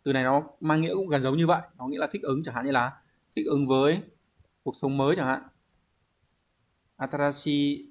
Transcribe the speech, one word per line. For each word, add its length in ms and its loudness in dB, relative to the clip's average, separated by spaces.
Từ 100 0
này 100 2
nó 200 2
mang 220 2
nghĩa 120 0
cũng 140 -2
gần 160 0
giống 140 0
như 100 4
vậy. 140 4
Nó 100 -8
nghĩa 120 -6
là 120 -2
thích 120 -8
ứng, 200 -2
chẳng 120 -8
hạn 100 -4
như 60 0
là 300 0
thích 100 -4
ứng 220 0
với 340 4
cuộc 180 -6
sống 160 -2
mới 180 2
chẳng 120 -2
hạn. 200 -4
Atarashi 960 -2